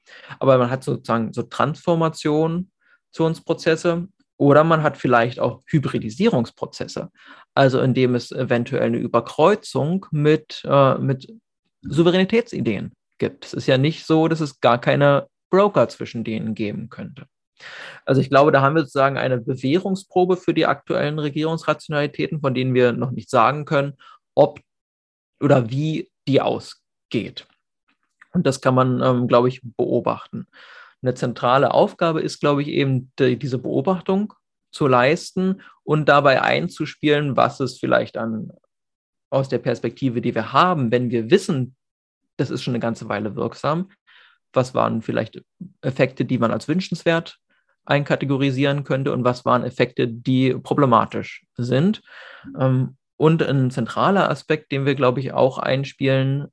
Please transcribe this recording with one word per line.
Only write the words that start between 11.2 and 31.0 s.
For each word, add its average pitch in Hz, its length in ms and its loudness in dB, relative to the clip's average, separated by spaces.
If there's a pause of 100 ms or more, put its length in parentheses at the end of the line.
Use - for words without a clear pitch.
Souveränitätsideen 180 1120 0 (240)
gibt. - 280 -6
Es - 80 -16
ist - 140 -6
ja 131 100 4
nicht 147 280 -2
so, 160 220 4
dass 160 120 -2
es 147 220 -6
gar 123 180 4
keine 143 480 2 (220)
Broker 185 400 2
zwischen 117 340 -10
denen 110 320 -6
geben 107 340 -8
könnte. - 360 -18 (800)
Also 135 160 2
ich 131 80 -4
glaube, 139 220 6
da 139 100 6
haben 139 140 2
wir 165 60 2
sozusagen 135 360 0
eine 123 220 -2
Bewährungsprobe 180 960 -2
für - 160 -2
die 160 140 2
aktuellen 147 500 -4
Regierungsrationalitäten, 151 1200 -4
von 135 140 -2
denen 127 220 -2
wir 123 180 4
noch 123 180 -4
nicht 117 200 -12
sagen 131 340 2
können, 143 280 -2 (420)
ob 147 240 4 (800)
oder 131 300 2
wie 151 400 -4 (180)
die 135 140 2
ausgeht. - 1080 -8 (840)
Und 175 120 -2
das 135 160 0
kann 127 140 2
man, 127 260 2
ähm, 123 260 0
glaube 123 220 4
ich, 127 140 -8
beobachten. 117 840 -4 (540)